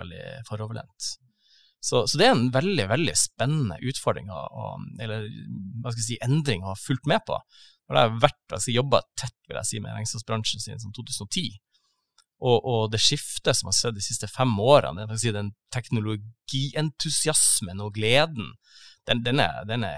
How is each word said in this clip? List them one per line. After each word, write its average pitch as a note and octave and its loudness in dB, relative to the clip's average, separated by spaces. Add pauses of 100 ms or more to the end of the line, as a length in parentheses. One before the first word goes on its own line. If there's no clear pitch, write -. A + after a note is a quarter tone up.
veldig F2 -12
foroverlent. G#2+ -10 (640)
Så, B2 2
så - 0
det A3 8
er B3 8
en B2 4
veldig, D3 2
veldig B2+ 2
spennende A#2+ 0 (100)
utfordring G#2+ -2
å, F2+ -10
å, A2 -8 (360)
eller, A2 -6 (560)
hva A#2+ -6
skal A#2 -4
jeg A2+ -4
si, A#2+ -4
endring C3+ 2
å F#2+ -6
ha - -8
fulgt - -4
med G3 2
på. - -6 (560)
Når C3+ 0
jeg C#3 8
har A2+ 0
vært, - 0 (100)
altså, - -4
jobbet B2+ 4 (120)
tett, - -10 (160)
vil - -8
jeg A2+ -6
si, A2 -6
med A2 -8
regnskapsbransjen A2 -4
siden - -8
sånn G#2 -12
to A#2 -14
tusen - -6
og - -10
ti, F3 -2 (1000)
og, B2 8
og A2 0
det A2 0
skiftet - 2
som - -4
har - 2
skjedd A#2 -2
de G2+ -6
siste A2+ -6
fem C3 2
årene, G#2+ 4
det G#2+ -8
vil A2 -2
si A#2 0
den G#2 -4 (240)
teknologientusiasmen A#2+ -2
og G#2 -6
gleden A#2 4 (540)
den, A#2 2
den B2+ 2
er, D#2 0
den A2+ -4
er E2 -6